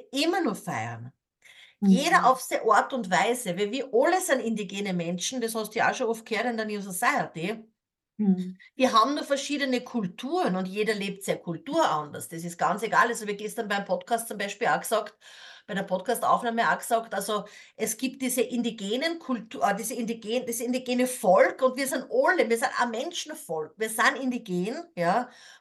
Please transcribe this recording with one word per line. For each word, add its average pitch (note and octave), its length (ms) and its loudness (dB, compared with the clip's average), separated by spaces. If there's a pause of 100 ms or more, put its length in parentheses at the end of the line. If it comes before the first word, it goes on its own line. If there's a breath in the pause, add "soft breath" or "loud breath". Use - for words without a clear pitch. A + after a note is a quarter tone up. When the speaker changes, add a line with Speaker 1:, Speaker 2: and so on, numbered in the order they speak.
(120)
Speaker 1:
immer E4 300 2
nur A3 120 0
feiern. A#2 580 -8 (720 soft breath)
Jeder C#4+ 360 6
Speaker 2:
Mhm. - 60 4
Speaker 1:
auf B3+ 160 6
seine - 200 -2 (100)
Art B3+ 220 4
und G3+ 160 -4
Weise, F#3+ 480 2
weil G3+ 140 0
wir C4 220 -4
alle E4+ 260 6
sind C#4+ 200 2
indigene G3 540 -4
Menschen, F3+ 460 -2
das A3+ 140 -2
hast G#3+ 200 -4
du A3 60 -2
ja D#3+ 100 4
auch G#3 40 -2
schon B3 140 -2
oft A3+ 180 -4
gehört A3 200 -2
in A#3 120 -2
der A3 80 -4
New G#3 140 -6
Society. G3+ 840 -2 (540)
Speaker 2:
Mhm. F#3 380 2 (180 loud breath)
Speaker 1:
Wir B3+ 180 2
haben A3+ 220 4
nur D4+ 100 -4
verschiedene C#4 600 -2
Kulturen B3 720 -2
und F#3 100 -2
jeder G#3 280 -2
lebt G3 300 -6
seine - 160 -2
Kultur C4+ 500 0
anders. D3+ 380 -4
Das E3 140 -10
ist F3 160 -10
ganz F3+ 240 0
egal. A3+ 260 4
Also A3+ 180 -4
wir G#3 100 -4
gestern G#3+ 320 -6
beim G3 160 -2
Podcast A3+ 440 -2
zum G#3+ 100 -8
Beispiel G3+ 300 -2
auch D#3+ 120 2
gesagt, - 340 -2 (520 loud breath)
bei G3+ 80 -8
der F#3+ 100 -2
Podcastaufnahme F#3 880 2
auch F3+ 60 0
gesagt, A3+ 360 -2
also G3+ 300 -2 (320 loud breath)
es G#3+ 200 -4
gibt - 260 -6
diese B3+ 200 0
indigenen A#3+ 800 -2
Kultur, - 480 -6
äh, F#3+ 80 2
diese A3+ 180 -6
indigen-, A3+ 520 -4
das A#3 140 -4
indigene B3+ 460 0
Volk B3 560 4
und B3+ 140 2
wir C4+ 100 -2
sind C4+ 240 -4
alle, C#4 380 4
wir A3+ 100 2
sind C4 120 0 (100)
ein A#3+ 100 0
Menschenvolk, A3 840 -8
wir A3 140 -4
sind A#3 300 2
indigen, A#3 540 -2 (220)
ja, F#3+ 320 2 (320 loud breath)